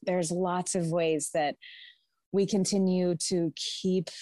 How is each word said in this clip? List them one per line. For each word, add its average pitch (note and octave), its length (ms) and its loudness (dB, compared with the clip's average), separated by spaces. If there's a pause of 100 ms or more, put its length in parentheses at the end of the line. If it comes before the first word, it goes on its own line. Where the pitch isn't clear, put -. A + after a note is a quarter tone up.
There's F3+ 280 0
lots F3+ 440 -2
of E3 160 0
ways D#3+ 420 0
that D3 220 0 (760)
we G3 160 4
continue F#3 680 2 (120)
to E3+ 280 0
keep - 540 -2 (120)